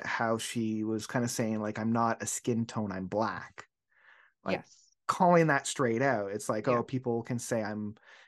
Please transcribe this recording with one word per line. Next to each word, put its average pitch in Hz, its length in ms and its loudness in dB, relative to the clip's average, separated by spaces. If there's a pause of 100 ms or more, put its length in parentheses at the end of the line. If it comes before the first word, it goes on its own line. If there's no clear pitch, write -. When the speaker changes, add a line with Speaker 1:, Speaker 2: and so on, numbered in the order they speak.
Speaker 1:
how 113 320 0
she 110 460 -2
was 110 240 -2
kinda 120 200 0
saying, 110 340 -2
like, 107 180 -4
"I'm 110 120 0
not 117 300 2
a 107 60 -6
skin 117 400 -2
tone, 107 240 -4
I'm 92 160 -6
black." 98 640 -4 (760)
Like, - 160 -2
Speaker 2:
Yes. - 380 -20 (100)
Speaker 1:
calling 175 400 6
that 139 200 2
straight 117 340 0
out. 110 300 2
It's 107 180 -6
like, 110 180 0
Speaker 2:
Yeah. 123 120 4
Speaker 1:
oh, 117 40 0
people 120 400 -2
can 120 160 -4
say 117 240 -2
I'm, 104 320 -6 (320)